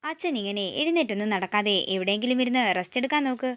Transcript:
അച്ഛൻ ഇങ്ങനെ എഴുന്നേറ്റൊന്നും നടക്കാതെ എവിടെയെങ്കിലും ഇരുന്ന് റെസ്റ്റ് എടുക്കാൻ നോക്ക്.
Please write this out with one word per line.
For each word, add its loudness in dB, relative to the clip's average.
അച്ഛൻ -2
ഇങ്ങനെ -2
എഴുന്നേറ്റൊന്നും 0
നടക്കാതെ 2
എവിടെയെങ്കിലും 0
ഇരുന്ന് 2
റെസ്റ്റ് -4
എടുക്കാൻ 0
നോക്ക്. -2